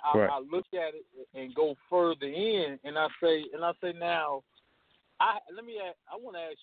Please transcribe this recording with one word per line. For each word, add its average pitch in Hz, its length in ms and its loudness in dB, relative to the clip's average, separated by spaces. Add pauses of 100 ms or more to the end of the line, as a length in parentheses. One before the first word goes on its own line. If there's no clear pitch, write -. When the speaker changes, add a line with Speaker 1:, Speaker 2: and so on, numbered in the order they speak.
Speaker 1:
I, 233 140 4
Speaker 2:
Right. 202 140 6
Speaker 1:
I 139 80 -2
look 156 340 -4
at 160 220 -2
it 151 100 -14 (300)
and 131 180 -10
go 151 220 2 (120)
further 170 380 4
in, 165 580 0
and 160 140 -4
I 156 100 2 (140)
say, 160 320 4
and 160 100 -4
I 170 100 2 (100)
say, 175 100 -2
now, 160 480 -2 (800)
I, 208 180 4 (180)
let 226 80 -14
me 233 140 -14
ask, 185 180 -8 (160)
I 185 80 -12
wanna 220 200 -12
ask 160 240 -10